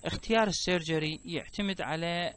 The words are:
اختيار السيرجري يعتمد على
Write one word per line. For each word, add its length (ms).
اختيار 420
السيرجري 760
يعتمد 560
على 560